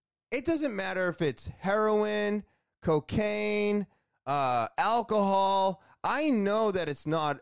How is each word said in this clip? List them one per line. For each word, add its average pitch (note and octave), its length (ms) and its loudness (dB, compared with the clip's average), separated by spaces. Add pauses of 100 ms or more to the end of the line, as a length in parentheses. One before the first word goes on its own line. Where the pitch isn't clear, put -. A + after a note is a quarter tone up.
(300)
it B3+ 160 -4
doesn't D4 300 0
matter F#3+ 320 -2
if E3+ 160 -2
it's - 260 -4 (100)
heroin, G#3 840 0 (400)
cocaine, G#3 1040 0 (400)
uh, B2+ 400 0 (100)
alcohol. G3 1040 2 (220)
I C#4 260 0
know G#3+ 400 2
that F3+ 180 -2
it's D3 200 -8
not D3+ 340 0